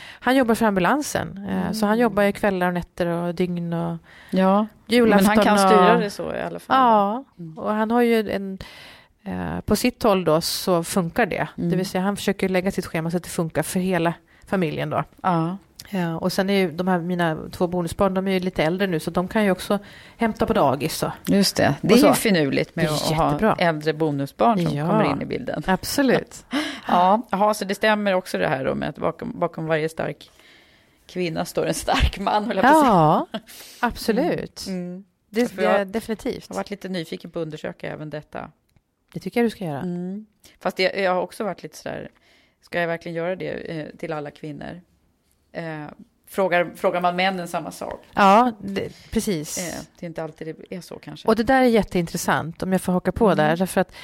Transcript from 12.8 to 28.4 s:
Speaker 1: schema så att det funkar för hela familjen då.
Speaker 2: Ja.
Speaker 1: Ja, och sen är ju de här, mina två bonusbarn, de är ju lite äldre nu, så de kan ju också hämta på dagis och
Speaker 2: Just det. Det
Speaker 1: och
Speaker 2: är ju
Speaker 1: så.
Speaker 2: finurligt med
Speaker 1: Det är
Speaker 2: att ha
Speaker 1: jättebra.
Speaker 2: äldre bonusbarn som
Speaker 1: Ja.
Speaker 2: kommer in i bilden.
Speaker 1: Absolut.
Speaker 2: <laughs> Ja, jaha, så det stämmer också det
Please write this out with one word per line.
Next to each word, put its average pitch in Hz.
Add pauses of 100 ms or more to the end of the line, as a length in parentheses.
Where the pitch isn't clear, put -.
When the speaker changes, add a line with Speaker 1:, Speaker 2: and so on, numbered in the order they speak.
Speaker 1:
schema 165
så 180
att 170
det -
funkar 160
för -
hela 170 (320)
familjen 151
då. 139 (180)
Speaker 2:
Ja. 175 (360)
Speaker 1:
Ja, 170
och 175
sen 196
är 202
ju 190
de 180
här, 180
mina 170 (140)
två 180
bonusbarn, 180
de 190
är 190
ju 185
lite 180
äldre 185
nu, 165
så 165
de 180
kan 220
ju 190
också 202 (380)
hämta 226
på 220
dagis 147
och 156 (160)
Speaker 2:
Just 190
det. 143
Det -
Speaker 1:
och 226
Speaker 2:
är -
ju -
Speaker 1:
så. -
Speaker 2:
finurligt 151
med 160
Speaker 1:
Det 156
är 151
Speaker 2:
att 147
ha 156
Speaker 1:
jättebra. 190
Speaker 2:
äldre 156
bonusbarn 156
som 143
Speaker 1:
Ja. 147
Speaker 2:
kommer 208
in -
i -
bilden. -
Speaker 1:
Absolut. - (200)
Speaker 2:
<laughs> 285
Ja, 185
jaha, 214
så 208
det 190
stämmer 208
också 190
det 180